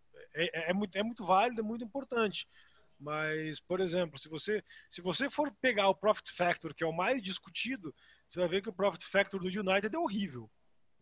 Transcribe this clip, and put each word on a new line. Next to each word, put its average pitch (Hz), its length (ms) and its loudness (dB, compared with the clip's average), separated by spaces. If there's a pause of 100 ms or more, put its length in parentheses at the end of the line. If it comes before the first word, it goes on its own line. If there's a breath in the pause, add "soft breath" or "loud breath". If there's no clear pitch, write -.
(320)
é, 165 340 -2
é, 170 40 -2
é - 20 2
muito, 196 240 -2
é 196 60 0
muito 226 220 -4
válido, 214 360 4
é 220 40 -2
muito 226 200 -6
importante. 226 640 -2 (500)
Mas, 156 640 -4
por 180 200 -2
exemplo, 170 380 0
se 151 100 -12
você, 175 360 -2 (260 soft breath)
se - 100 -8
você 185 300 0
for 294 300 0
pegar 202 280 4
o 190 60 6
profit - 380 2
factor, 175 420 0
que - 80 -6
é 165 40 0
o 160 60 0
mais 202 300 0
discutido, 190 720 -6 (340)
você - 120 -8
vai 180 80 4
ver 190 140 0
que 208 60 -8
o 220 40 -8
profit 190 340 0
factor 196 340 2
do 180 60 -4
United 196 480 0
é 320 40 -2
horrível. 196 520 -4 (520)